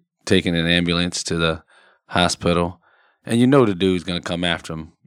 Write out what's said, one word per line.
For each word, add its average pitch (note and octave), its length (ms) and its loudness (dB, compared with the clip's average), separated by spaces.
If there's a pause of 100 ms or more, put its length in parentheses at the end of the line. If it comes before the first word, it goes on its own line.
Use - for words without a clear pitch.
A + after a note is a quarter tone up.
(240)
taken F2+ 300 2
in E2 120 -2
an E2+ 60 0
ambulance F2 520 -2
to F2 120 -6
the E2 260 -2 (440)
hospital. F2 760 0 (440)
And A#2 160 0
you B2 60 6
know C3+ 180 6
the G2+ 100 0
dude's F#2 300 0
gonna F2 160 -6
come F2 240 -6
after E2 280 -4
him, D#2+ 200 -12 (140)